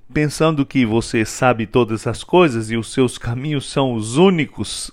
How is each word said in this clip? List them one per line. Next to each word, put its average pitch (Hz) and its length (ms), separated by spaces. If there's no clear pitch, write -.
pensando 151 520
que 131 200
você 110 380
sabe 113 420
todas 113 400
as - 200
coisas 123 440
e 117 60
os 113 160
seus 131 260
caminhos 127 540
são 135 220
os 113 240
únicos 170 760